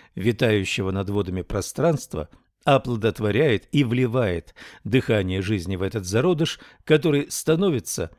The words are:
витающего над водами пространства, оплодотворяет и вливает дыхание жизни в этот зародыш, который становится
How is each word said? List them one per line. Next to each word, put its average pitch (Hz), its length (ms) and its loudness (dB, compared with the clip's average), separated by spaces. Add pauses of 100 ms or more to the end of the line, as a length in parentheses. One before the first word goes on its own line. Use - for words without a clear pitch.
(140)
витающего 104 760 0
над 95 200 -2
водами 92 320 -2
пространства, 110 880 -2 (340)
оплодотворяет 113 1080 2
и 143 120 4
вливает 117 680 0 (300)
дыхание 101 580 2
жизни 92 340 -2
в 90 60 -6
этот 98 240 -4
зародыш, 151 520 0 (260)
который 151 460 2
становится 160 880 -2